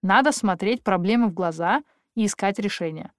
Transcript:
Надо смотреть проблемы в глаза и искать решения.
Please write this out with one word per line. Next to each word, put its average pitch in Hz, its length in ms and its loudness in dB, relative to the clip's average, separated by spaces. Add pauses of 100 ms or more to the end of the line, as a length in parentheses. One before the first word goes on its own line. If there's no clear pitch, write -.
Надо 254 300 4
смотреть 202 500 0
проблемы 208 460 2
в 185 40 -2
глаза 170 520 -2 (320)
и 220 100 0
искать 202 320 -2
решения. 170 600 -6